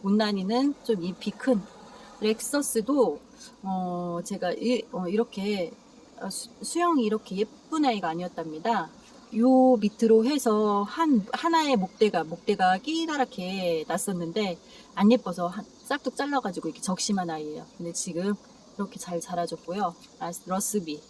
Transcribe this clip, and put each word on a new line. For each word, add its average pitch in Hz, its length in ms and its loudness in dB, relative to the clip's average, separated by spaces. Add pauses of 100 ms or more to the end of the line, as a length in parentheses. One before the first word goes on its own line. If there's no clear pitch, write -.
못난이는 208 720 2 (100)
좀 208 200 -2
잎이 185 340 -6
큰. 233 240 2 (600)
렉서스도, 220 960 0 (440)
어, 180 600 -4
제가 180 300 -4
이, 233 380 0
어, 185 160 -6
이렇게, 202 640 -2 (500)
어, 196 80 -8
수-, - 200 -10 (120)
수영이 330 440 2
이렇게 214 320 -2
예쁜 294 480 -2
아이가 202 240 0
아니었답니다. 170 800 -4 (460)
요 254 420 8
밑으로 220 480 4
해서 214 580 2
한, 254 500 2
하나의 320 420 2
목대가, 190 480 2
목대가 185 540 0
끼다랗게 196 1080 -2
났었는데 175 720 -4 (340)
안 202 180 6
예뻐서 180 360 0
한, 185 180 -8 (200)
싹둑 269 300 -4
잘라가지고 262 540 -4
이렇게 - 120 -12
적심한 185 500 -2
아이예요. 156 340 -8 (120)
근데 170 160 -8
지금 185 420 -4 (420)
이렇게 202 220 -8
잘 175 200 -6
자라줬고요. 170 760 -6 (240)
아, 170 120 -8 (140)
러스비. 180 640 -4